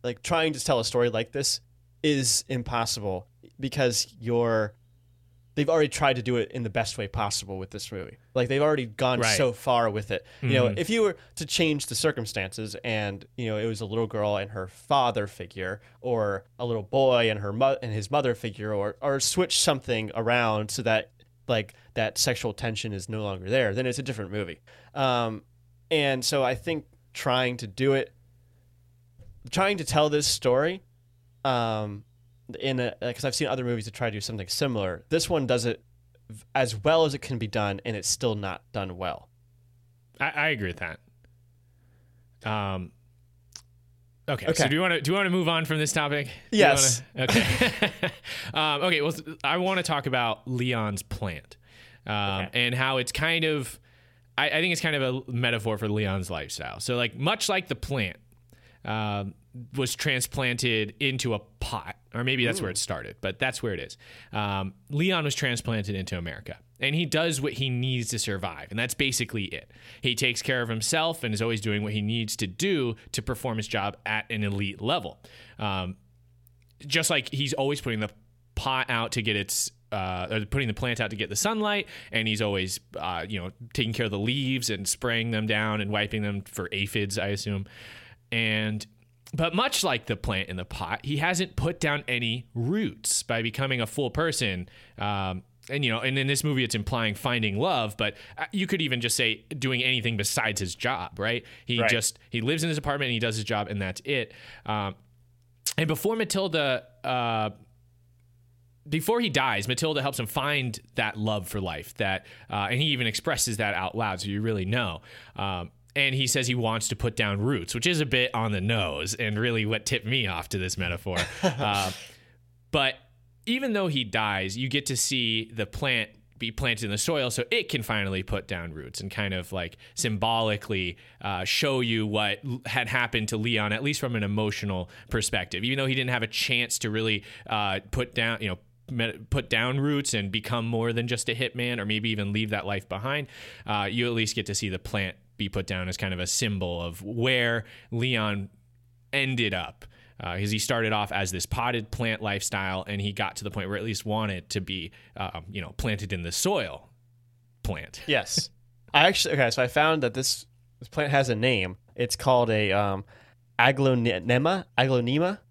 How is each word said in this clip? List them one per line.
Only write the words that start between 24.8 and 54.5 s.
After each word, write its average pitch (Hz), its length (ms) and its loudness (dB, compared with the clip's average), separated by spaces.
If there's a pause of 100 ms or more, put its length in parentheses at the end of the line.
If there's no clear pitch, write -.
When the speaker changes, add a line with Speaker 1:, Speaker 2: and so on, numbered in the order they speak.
Speaker 1:
Um, 120 480 2 (480)
and 139 340 2
so 139 180 2
I 127 120 2
think 156 300 -4 (280)
trying 123 440 2
to 117 100 -8
do 131 260 2
it, 135 180 0 (1400)
trying 196 280 2
to 165 60 -4
tell 151 260 4
this 147 180 2
story, 147 540 2 (600)
um, 110 600 0 (560)
in 131 200 0
a, 120 220 0
'cause 123 240 -4
I've 127 80 0
seen 151 140 0
other 127 160 -2
movies 120 220 -2
that 110 80 -10
try 120 160 -2
to 104 60 -4
do 104 60 -4
something 101 260 -6
similar. 104 600 0
This 165 200 2
one 147 180 2
does 120 180 4
it 117 160 0 (480)
v-, 107 140 -16 (100)
as 123 220 2
well 156 300 6
as 143 100 0
it - 80 -6
can 127 160 -4
be 107 80 -2
done, 101 380 0
and 113 120 -2
it's 92 120 -4
still 113 260 0
not 98 260 -6 (100)
done 92 260 -4
well. 90 320 -4 (880)
Speaker 2:
I, 143 100 2
I 147 200 0
agree 107 180 0
with 87 100 -4
that. 80 220 -8 (1500)
Um, 98 460 -2 (1400)
okay, 139 200 -2
so 160 40 2
Speaker 1:
Okay. 151 180 4
Speaker 2:
do 143 60 2
you 165 60 2
wanna, 170 200 2
do 147 100 0
you 190 60 4
wanna 190 120 2
move 175 180 2
on 160 180 2
from 156 120 0
this 151 160 0
topic? 143 340 0 (240)
Do 220 60 2
you 202 60 10
Speaker 1:
Yes. 135 380 6 (140)
Speaker 2:
wanna, 131 160 2
okay. 226 600 4 (360)
<laughs> - 260 -10
Um, 151 300 2
okay, 170 180 4
well, 160 120 2
s-, - 80 -8 (220)
I 147 140 2
wanna 180 260 2
talk 147 220 0
about 123 420 0
Leon's 120 560 0
plant, - 540 -8 (480)
um, 107 100 -2 (300)
Speaker 1:
Okay. - 40 -12 (180)
Speaker 2:
and 123 80 0
how 131 220 0
it's 123 140 -2
kind 160 340 0
of, 151 340 -2 (580)
I, 143 120 2
I 156 120 2